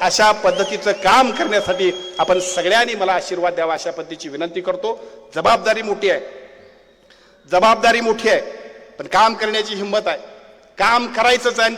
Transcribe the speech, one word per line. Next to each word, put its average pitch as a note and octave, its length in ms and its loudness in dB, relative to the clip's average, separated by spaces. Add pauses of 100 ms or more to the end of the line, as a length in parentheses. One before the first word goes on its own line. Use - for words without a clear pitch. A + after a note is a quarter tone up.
अशा G#3+ 300 4
पद्धतीचं G3 600 0
काम G#3+ 400 4
करण्यासाठी F#3 880 -2
आपण F3+ 200 2
सगळ्यांनी G3+ 560 0
मला F#3+ 180 0
आशीर्वाद F3 420 -2
द्यावा, E3 180 -2
अशा D#3+ 180 -6
पद्धतीची D#3+ 380 -12
विनंती E3+ 320 -8
करतो. F#3 420 -6 (320)
जबाबदारी A3 460 0
मोठी G3+ 280 -2
आहे, - 340 -6 (1080)
जबाबदारी A3+ 500 4
मोठी A3 280 0
आहे, F3 120 4 (580)
पण C#3+ 80 -14
काम A3 260 4
करण्याची G#3+ 420 -4
हिंमत G3+ 300 -4
आहे, D#3+ 120 -2 (600)
काम A#3 300 2
करायचंच A#3+ 520 2
आहे - 20 0
आणि A3+ 160 2